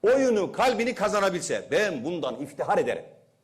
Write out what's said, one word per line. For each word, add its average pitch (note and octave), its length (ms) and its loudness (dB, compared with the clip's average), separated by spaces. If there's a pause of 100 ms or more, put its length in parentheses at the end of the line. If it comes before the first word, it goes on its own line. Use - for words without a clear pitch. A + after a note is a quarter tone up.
oyunu, A#3 500 4
kalbini A#3 420 0
kazanabilse F#3+ 760 0
ben D#3+ 340 0
bundan C#3 360 -4
iftihar F#3 380 -2
ederim. A#2+ 260 -2 (400)